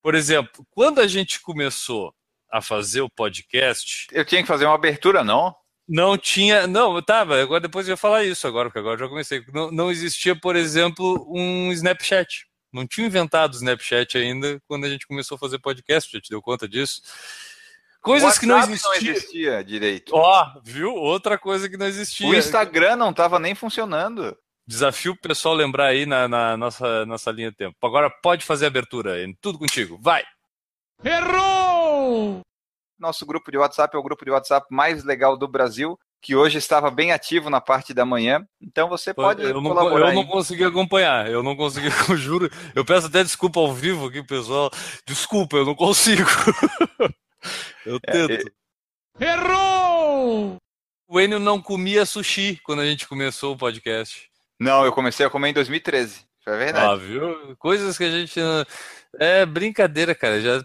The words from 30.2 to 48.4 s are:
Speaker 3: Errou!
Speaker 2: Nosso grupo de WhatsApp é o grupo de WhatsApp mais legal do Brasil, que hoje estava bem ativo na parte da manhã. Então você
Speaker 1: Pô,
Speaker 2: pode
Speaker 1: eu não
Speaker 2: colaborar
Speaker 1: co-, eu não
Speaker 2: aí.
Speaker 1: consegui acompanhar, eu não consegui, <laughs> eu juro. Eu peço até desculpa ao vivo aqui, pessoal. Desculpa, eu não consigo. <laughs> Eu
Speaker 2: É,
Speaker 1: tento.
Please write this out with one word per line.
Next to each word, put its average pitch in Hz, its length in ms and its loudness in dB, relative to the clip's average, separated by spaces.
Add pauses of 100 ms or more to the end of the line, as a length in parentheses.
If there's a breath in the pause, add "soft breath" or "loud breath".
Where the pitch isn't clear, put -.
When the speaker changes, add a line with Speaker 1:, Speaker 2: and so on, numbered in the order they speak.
Speaker 3:
Errou! 339 1400 0 (580)
Speaker 2:
Nosso 165 260 -6
grupo 151 260 -8
de 139 60 -2
WhatsApp 143 380 2
é 151 40 0
o 135 40 -6
grupo 139 200 -8
de 135 80 -4
WhatsApp 135 380 2
mais 147 340 0
legal 135 340 2
do 139 100 -4
Brasil, 135 520 -2 (220)
que 135 140 -4
hoje 147 220 6
estava 147 320 2
bem 151 220 0
ativo 156 380 0
na 135 100 2
parte 131 340 -2
da 123 120 2
manhã. 127 400 0 (160)
Então 160 260 -2
você 180 260 -6
Speaker 1:
Pô, 135 100 -4
Speaker 2:
pode 202 200 0
Speaker 1:
eu 135 120 -2
não 139 80 -4
Speaker 2:
colaborar 165 420 4
Speaker 1:
co-, 175 60 6
eu - 40 0
não 196 60 4
Speaker 2:
aí. 143 60 -6
Speaker 1:
consegui 180 360 -2
acompanhar, 175 640 2
eu 120 140 0
não 139 120 -2
consegui, 143 320 -4
<laughs> - 220 0
eu 190 60 4
juro. 156 340 -2 (240 loud breath)
Eu 135 120 0
peço 170 220 4
até 175 160 2
desculpa 175 360 -2
ao 147 140 2
vivo 147 340 -4
aqui, 135 160 -10
pessoal. 135 480 -2 (340 loud breath)
Desculpa, 147 520 -2
eu 139 80 4
não 143 100 -2
consigo. 190 540 4
<laughs> - 840 2 (720 loud breath)
Eu 120 220 -8
Speaker 2:
É, - 40 -4 (160)
Speaker 1:
tento. 113 200 -4 (720)